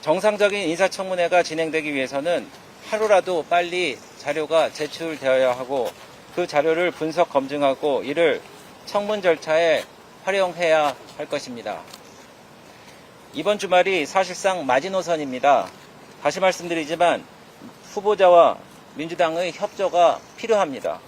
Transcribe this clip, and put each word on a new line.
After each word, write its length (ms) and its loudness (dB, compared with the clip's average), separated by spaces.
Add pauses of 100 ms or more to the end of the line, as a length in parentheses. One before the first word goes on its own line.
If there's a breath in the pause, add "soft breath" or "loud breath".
정상적인 640 0
인사청문회가 720 0
진행되기 520 -4
위해서는 540 -4 (400)
하루라도 600 2
빨리 500 -2 (200)
자료가 540 0
제출되어야 800 -2
하고 380 -4 (440)
그 120 -2
자료를 440 0
분석 400 -2
검증하고 760 -2
이를 360 0 (460)
청문 360 -4
절차에 600 2 (400)
활용해야 680 0 (220)
할 120 -8
것입니다. 520 -8 (1500 loud breath)
이번 240 -2
주말이 480 2
사실상 600 -2
마지노선입니다. 1000 0 (540)
다시 180 -2
말씀드리지만 840 0 (680)
후보자와 680 6 (360)
민주당의 580 -2
협조가 680 0 (160)
필요합니다. 720 -2